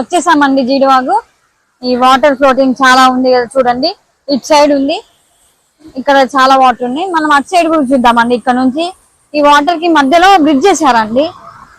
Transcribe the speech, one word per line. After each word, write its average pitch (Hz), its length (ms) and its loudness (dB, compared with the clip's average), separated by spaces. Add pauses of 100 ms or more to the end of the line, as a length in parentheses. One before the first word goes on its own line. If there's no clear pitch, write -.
వచ్చేసామండి 285 640 0 (100)
జీడివాగు. 269 420 0 (680)
ఈ 254 120 -4 (100)
వాటర్ 262 380 2
ఫ్లోటింగ్ 262 420 0
చాలా 262 220 4 (100)
ఉంది 254 220 0
కదా 240 180 -4
చూడండి, 254 360 -2 (360)
ఇటు 277 240 -4
సైడ్ 294 280 4
ఉంది. 302 200 -4 (1000)
ఇక్కడ 277 180 0 (160)
చాలా 269 280 2
వాటర్ 247 260 0
ఉన్నాయి. 302 260 -6
మనం 302 240 -2
అటు 277 140 -4
సైడ్ 339 200 0
కూడా 311 180 0
చూద్దామండి. 240 500 0
ఇక్కడ 247 200 -2
నుంచి 262 240 -2 (500)
ఈ 294 140 -2
వాటర్ 294 340 0
కి 349 60 -2 (100)
మధ్యలో 330 320 2 (140)
బ్రిడ్జ్ 285 240 0
చేశారండి 254 580 0 (540)